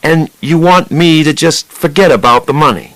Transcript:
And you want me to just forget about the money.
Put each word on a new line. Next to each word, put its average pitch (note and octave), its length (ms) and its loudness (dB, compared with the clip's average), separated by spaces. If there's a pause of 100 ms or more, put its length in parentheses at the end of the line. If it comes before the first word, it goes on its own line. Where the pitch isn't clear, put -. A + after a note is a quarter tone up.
And D#3+ 260 0 (100)
you D#3 200 -2
want F3+ 320 2
me D#3+ 320 2
to D3+ 100 0
just D#3+ 340 -2
forget E3+ 440 -2
about B2 340 0
the - 80 -6
money. C3 420 -2